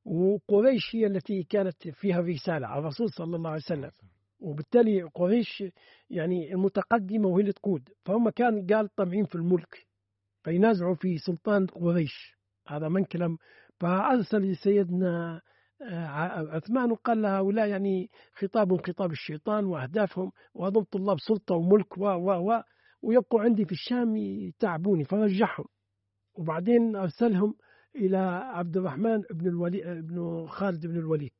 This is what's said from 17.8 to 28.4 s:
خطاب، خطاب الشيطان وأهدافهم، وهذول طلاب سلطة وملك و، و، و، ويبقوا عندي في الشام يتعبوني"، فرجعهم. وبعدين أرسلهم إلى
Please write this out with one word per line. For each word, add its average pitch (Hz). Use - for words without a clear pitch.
خطاب، 190
خطاب 180
الشيطان 180
وأهدافهم، 185
وهذول 196
طلاب 190
سلطة 208
وملك 180
و، 196
و، 185
و، 226
ويبقوا 226
عندي 214
في 170
الشام 233
يتعبوني"، 190
فرجعهم. 196
وبعدين 202
أرسلهم 196
إلى 185